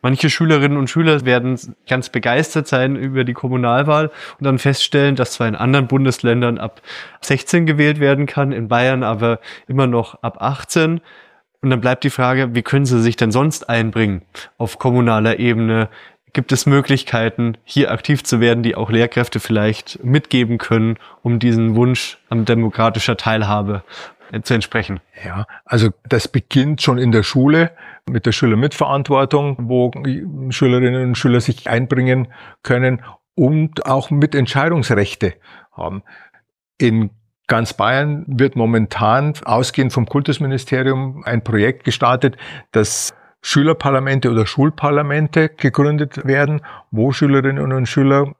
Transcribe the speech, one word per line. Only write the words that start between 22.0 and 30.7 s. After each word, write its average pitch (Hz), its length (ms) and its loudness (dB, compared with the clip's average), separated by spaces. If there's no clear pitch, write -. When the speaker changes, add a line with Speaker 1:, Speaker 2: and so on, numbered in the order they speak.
Speaker 1:
an 113 160 0
demokratischer 113 720 0
Teilhabe, 104 680 -2
äh, 110 100 -8
zu - 120 -2
entsprechen? 104 460 -4
Speaker 2:
Ja, 95 220 -8
also 113 240 2
das - 200 -2
beginnt 139 560 0
schon 123 160 2
in 123 120 2
der 110 120 4
Schule 151 480 2
mit 120 200 -2
der 117 60 0
Schülermitverantwortung, 139 1300 0
wo 123 300 0
Schülerinnen 127 580 2